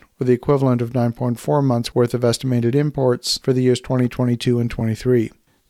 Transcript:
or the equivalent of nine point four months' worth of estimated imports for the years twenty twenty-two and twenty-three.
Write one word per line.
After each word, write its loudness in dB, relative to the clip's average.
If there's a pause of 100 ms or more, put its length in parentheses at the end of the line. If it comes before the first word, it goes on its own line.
(220)
or -4
the 4
equivalent 2
of -6
nine 0
point -4
four 0
months' 0
worth 2
of -2
estimated 0
imports -2
for 0
the 2
years 2
twenty 0
twenty-two 0
and -2
twenty-three. 0 (380)